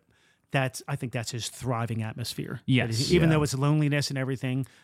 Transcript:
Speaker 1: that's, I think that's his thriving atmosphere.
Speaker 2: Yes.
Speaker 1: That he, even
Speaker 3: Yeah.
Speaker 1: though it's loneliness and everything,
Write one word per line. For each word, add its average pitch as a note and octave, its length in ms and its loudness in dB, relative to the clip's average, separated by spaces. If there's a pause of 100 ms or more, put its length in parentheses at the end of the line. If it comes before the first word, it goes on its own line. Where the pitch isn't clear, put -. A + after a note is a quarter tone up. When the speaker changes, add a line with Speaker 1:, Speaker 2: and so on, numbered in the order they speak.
(520)
Speaker 1:
that's, C3 360 0
I C#3+ 80 -2
think A#2+ 160 -6
that's A#2+ 200 -4
his A2+ 180 -6
thriving A2+ 540 -2
atmosphere. - 640 -8
Speaker 2:
Yes. A#2 340 2
Speaker 1:
That C#3+ 80 0
he, F3 80 4
even D#3+ 140 6
Speaker 3:
Yeah. D#3 80 6
Speaker 1:
though D3+ 60 4
it's C#3+ 100 -2
loneliness D3 560 2
and C#3 80 -4
everything, C3 480 -2 (180)